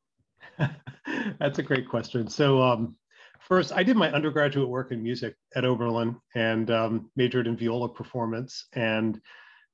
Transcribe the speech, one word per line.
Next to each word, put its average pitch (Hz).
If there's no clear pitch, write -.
<laughs> -
That's 147
a 147
great 131
question. 110
So, 139
um, 117
first, 180
I 180
did 233
my 160
undergraduate 143
work 127
in 113
music 117
at 127
Oberlin 117
and, 113
um, 113
majored 123
in 117
viola 117
performance. 117
And, 110